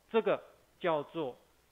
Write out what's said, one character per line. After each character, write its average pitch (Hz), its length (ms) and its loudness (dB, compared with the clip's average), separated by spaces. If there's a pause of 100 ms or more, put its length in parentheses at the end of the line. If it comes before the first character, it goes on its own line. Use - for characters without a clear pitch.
(100)
这 226 120 2
个 175 200 0 (380)
叫 160 240 0
做 143 340 -6 (340)